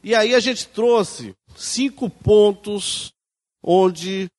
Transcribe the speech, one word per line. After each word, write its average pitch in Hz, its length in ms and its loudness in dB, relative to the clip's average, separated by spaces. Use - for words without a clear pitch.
E 208 100 -2
aí 226 220 2
a 247 40 6
gente 233 280 -4
trouxe 214 640 -2
cinco 254 560 -6
pontos 208 1000 0
onde 185 760 0